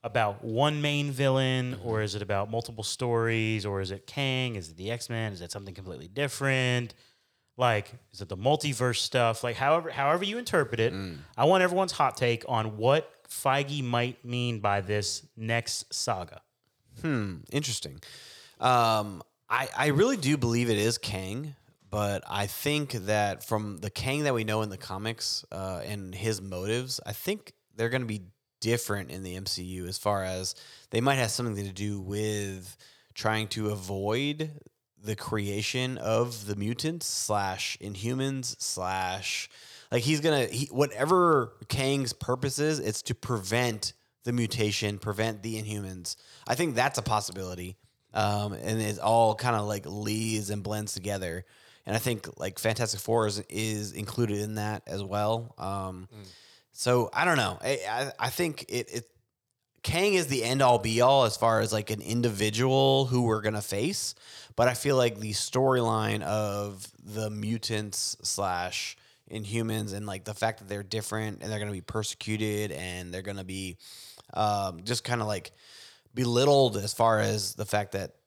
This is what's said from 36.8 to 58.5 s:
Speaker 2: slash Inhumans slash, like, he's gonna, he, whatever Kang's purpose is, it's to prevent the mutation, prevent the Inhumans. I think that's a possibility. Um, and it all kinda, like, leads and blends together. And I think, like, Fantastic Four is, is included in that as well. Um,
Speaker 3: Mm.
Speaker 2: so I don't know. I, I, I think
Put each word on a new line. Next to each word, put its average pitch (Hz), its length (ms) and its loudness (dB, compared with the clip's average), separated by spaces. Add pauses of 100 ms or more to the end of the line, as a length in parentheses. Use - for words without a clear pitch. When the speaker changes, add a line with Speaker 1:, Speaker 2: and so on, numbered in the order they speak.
Speaker 2:
slash - 760 -2
Inhumans 123 800 -4
slash, 92 880 -4 (440)
like, 120 100 2
he's 151 180 2
gonna, 147 260 4
he, 131 260 -4
whatever 143 800 4 (160)
Kang's 135 460 0
purpose 127 440 -2
is, 151 220 2
it's 107 220 -2
to 120 120 -4
prevent 113 800 0 (320)
the 120 80 0
mutation, 107 680 2
prevent 107 440 -2
the 110 200 -6
Inhumans. 98 540 -6 (320)
I 123 80 2
think 156 180 0
that's 135 240 2
a 117 40 -2
possibility. 92 760 -4 (380)
Um, 104 400 0
and 110 260 -2
it 104 180 -2
all 113 380 6
kinda, 117 260 2
like, 104 240 -4
leads 107 640 -2
and 104 120 -2
blends 107 320 -4
together. 92 500 -4 (400)
And 101 100 -2
I 113 60 4
think, 117 260 -2 (140)
like, 92 180 -4
Fantastic 110 400 0
Four 110 300 2
is, 101 120 -2 (100)
is 107 420 -2
included 104 480 -2
in 107 160 -4
that 107 300 -4
as 98 180 -6
well. 104 540 -2
Um, 95 540 -6
Speaker 3:
Mm. 104 140 -18 (460)
Speaker 2:
so 123 400 2
I 151 120 2
don't 170 120 6
know. 95 260 2
I, 131 260 0
I, 127 300 -2
I 120 120 0
think 165 380 -2